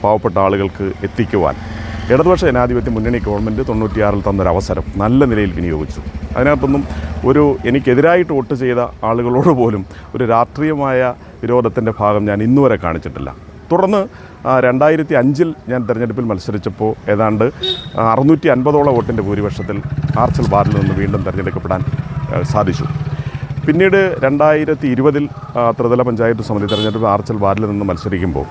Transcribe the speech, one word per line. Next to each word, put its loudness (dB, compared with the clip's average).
പാവപ്പെട്ട 2
ആളുകൾക്ക് 0
എത്തിക്കുവാൻ 0
ഇടതുപക്ഷ 4
ജനാധിപത്യ 0
മുന്നണി 0
ഗവൺമെൻറ് -2
തൊണ്ണൂറ്റിയാറിൽ 0
തന്നൊരവസരം 0
നല്ല 4
നിലയിൽ 0
വിനിയോഗിച്ചു. -4
അതിനകത്തൊന്നും 0
ഒരു 4
എനിക്കെതിരായിട്ട് 2
വോട്ട് -2
ചെയ്ത 0
ആളുകളോട് 2
പോലും 2
ഒരു 0
രാഷ്ട്രീയമായ 0
വിരോധത്തിൻ്റെ 0
ഭാഗം 2
ഞാൻ 0
ഇന്നുവരെ 4
കാണിച്ചിട്ടില്ല. -6
തുടർന്ന്, 2
ആ, 4
രണ്ടായിരത്തി 2
അഞ്ചിൽ 2
ഞാൻ -2
തെരഞ്ഞെടുപ്പിൽ -2
മത്സരിച്ചപ്പോൾ -4
ഏതാണ്ട്, 2
ആ, 2
അറുന്നൂറ്റി 4
അൻപതോളം 2
വോട്ടിൻ്റെ 0
ഭൂരിപക്ഷത്തിൽ -4
ആർച്ചൽ 0
വാർഡിൽ 4
നിന്ന് 0
വീണ്ടും 0
തെരഞ്ഞെടുക്കപ്പെടാൻ, -2
ആ, 0
സാധിച്ചു. 0
പിന്നീട് 4
രണ്ടായിരത്തി 2
ഇരുപതിൽ, 2
ആ, 4
ത്രിതല 2
പഞ്ചായത്ത് 0
സമിതി -2
തെരഞ്ഞെടുപ്പ് -2
ആർച്ചൽ 0
വാർഡിൽ 0
നിന്ന് -2
മത്സരിക്കുമ്പോൾ -2